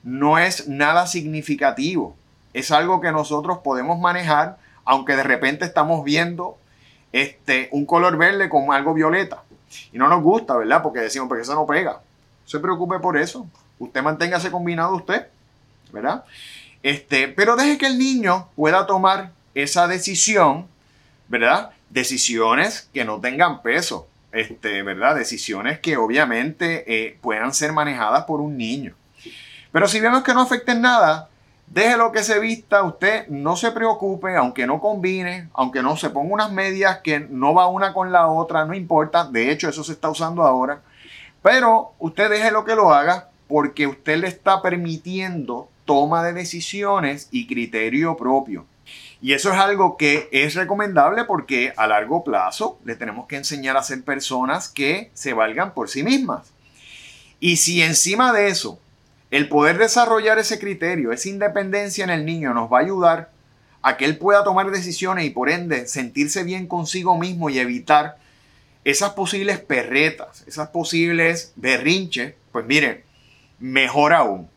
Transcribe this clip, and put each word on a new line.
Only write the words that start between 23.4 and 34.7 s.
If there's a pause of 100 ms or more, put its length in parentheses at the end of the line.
peso, (240)
este,
¿verdad?
Decisiones
que
obviamente,
eh,
puedan
ser
manejadas
por
un
niño. (760)
Pero
si
vemos
que
no
afecten
nada, (360)
déjelo
que
se
vista,
usted
no
se
preocupe,
aunque
no